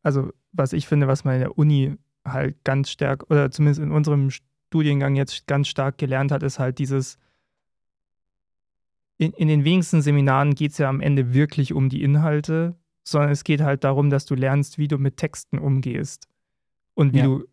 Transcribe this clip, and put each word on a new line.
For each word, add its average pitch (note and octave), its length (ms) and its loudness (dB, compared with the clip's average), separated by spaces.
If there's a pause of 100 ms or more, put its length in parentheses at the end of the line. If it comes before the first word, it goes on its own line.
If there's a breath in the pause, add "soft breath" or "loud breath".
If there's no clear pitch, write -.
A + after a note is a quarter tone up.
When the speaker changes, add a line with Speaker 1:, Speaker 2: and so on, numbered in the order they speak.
Speaker 1:
also C#3 280 -2 (220)
was C3+ 200 -2
ich D#3 140 -4
finde, C#3+ 200 2
was C3+ 180 0
man C3 100 0
in B2+ 60 0
der - 160 -4
Uni D3 380 2 (300)
halt C#3 380 -6
ganz C#3 260 -2
stark, C3+ 400 -4
oder C#3+ 220 2
zumindest D3 300 2
in D3 100 -4
unserem D3 380 2
Studiengang C#3+ 840 -2
jetzt - 320 -4
ganz C#3+ 200 0
stark C3+ 300 -4
gelernt C#3 340 -2
hat, C#3+ 120 -2
ist C3+ 160 -4
halt C3 200 -4
dieses, C3+ 380 -4 (2000)
in, D#3 160 0
in E3 140 0
den D3+ 160 2
wenigsten E3+ 380 2
Seminaren C#3 540 2
geht's D3 220 -4
ja C#3 120 0
am C3+ 120 -2
Ende C3+ 320 0
wirklich C#3+ 400 0
um C3+ 160 0
die C#3+ 140 -4
Inhalte, D3+ 720 0 (280)
sondern D3 280 0
es C#3+ 120 -4
geht D3 180 0
halt C#3 220 0
darum, C#3 260 2
dass C#3 160 0
du C#3 100 -4
lernst, C3+ 420 0
wie D3+ 100 -2
du D3 100 -2
mit C3+ 200 -2
Texten - 420 -6
umgehst C3+ 680 -4 (680)
und C#3 180 4
wie C3+ 60 4
Speaker 2:
Ja. C3+ 60 4
Speaker 1:
du, C3+ 280 0